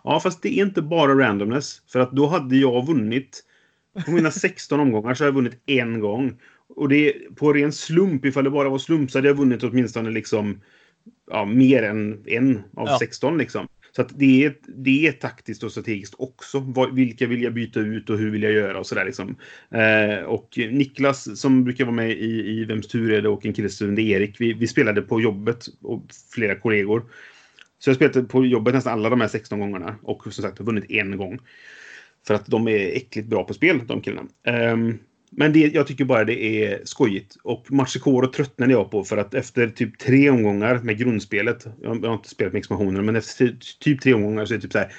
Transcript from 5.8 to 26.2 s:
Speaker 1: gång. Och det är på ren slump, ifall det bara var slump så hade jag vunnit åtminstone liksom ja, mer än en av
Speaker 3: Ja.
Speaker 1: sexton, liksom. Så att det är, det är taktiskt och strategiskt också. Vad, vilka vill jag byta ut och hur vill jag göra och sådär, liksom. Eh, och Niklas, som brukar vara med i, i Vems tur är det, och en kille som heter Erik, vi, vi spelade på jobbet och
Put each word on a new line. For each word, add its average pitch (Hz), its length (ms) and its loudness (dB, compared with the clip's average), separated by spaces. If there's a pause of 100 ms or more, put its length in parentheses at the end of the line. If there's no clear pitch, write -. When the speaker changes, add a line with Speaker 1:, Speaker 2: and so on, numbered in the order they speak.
Speaker 1:
gång. 110 400 -4 (360)
Och 143 140 -2
det 147 260 4
är - 200 -18
på 147 180 2
ren 143 180 0
slump, 160 540 0
ifall 135 180 0
det 139 60 0
bara 139 200 0
var 135 80 -2
slump 143 340 -2
så - 60 -2
hade 135 100 4
jag 143 80 6
vunnit 127 280 2
åtminstone 117 460 -2
liksom 107 520 -2 (680)
ja, 104 140 -2
mer 127 380 6
än 107 440 -4
en 123 300 2
av - 300 -8
Speaker 3:
Ja. 139 120 0
Speaker 1:
sexton, 127 380 -2
liksom. 110 300 -4 (280)
Så 127 60 -2
att 123 180 -6
det 135 260 6
är, 147 100 -2 (120)
det 135 400 0
är 147 40 2
taktiskt - 520 -12
och 110 80 -10
strategiskt 104 460 -8
också. - 420 -8
Vad, 131 360 -2
vilka 123 320 0
vill 120 140 -2
jag 120 120 -2
byta 117 260 -6
ut 107 300 -6
och 110 80 0
hur 107 140 -2
vill 104 120 -2
jag 107 80 0
göra 98 280 0
och 95 80 -10
sådär, 98 180 -4
liksom. 98 300 -8 (360)
Eh, 107 520 2
och - 340 -6
Niklas, 131 800 -2
som 131 240 4
brukar 123 220 0
vara 120 100 -4
med 113 160 -2
i, 110 400 -4
i 110 140 -4
Vems 110 220 -6
tur 113 260 0
är 104 80 2
det, 107 80 2
och 101 160 -2
en 107 80 -2
kille 104 160 -4
som 101 200 -4
heter 104 140 0
Erik, 104 380 0
vi, 117 120 0
vi 113 140 -2
spelade 107 340 2
på 113 200 -2
jobbet 110 440 -2 (160)
och 104 220 -10 (300)